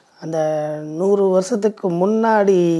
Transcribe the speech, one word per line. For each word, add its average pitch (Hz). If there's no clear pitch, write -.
அந்த 160
நூறு 190
வருஷத்துக்கு 202
முன்னாடி 208